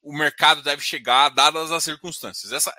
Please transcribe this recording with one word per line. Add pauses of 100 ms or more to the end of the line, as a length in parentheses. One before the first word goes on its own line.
o
mercado
deve
chegar,
dadas
as
circunstâncias.
Essa,